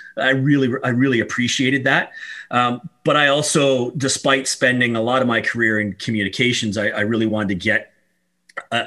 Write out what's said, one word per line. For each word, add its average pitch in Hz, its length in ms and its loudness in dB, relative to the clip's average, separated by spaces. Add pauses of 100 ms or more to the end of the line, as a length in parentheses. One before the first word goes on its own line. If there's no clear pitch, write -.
(180)
I 131 120 0
really, 135 400 2 (140)
I 127 60 0
really 123 300 2
appreciated 123 640 0
that. 156 280 0 (380)
Um, 123 360 0 (160)
but 147 140 2
I 147 120 4
also, 139 640 2
despite 135 560 0
spending 123 480 0
a 113 40 0
lot 123 220 0
of 123 60 0
my 113 120 2
career 110 400 0
in 101 140 -4
communications, 110 840 -2
I, 107 120 0
I 110 120 -4
really 113 260 0
wanted 107 220 -2
to 101 60 -2
get 104 360 -2 (840)
uh, 117 140 -2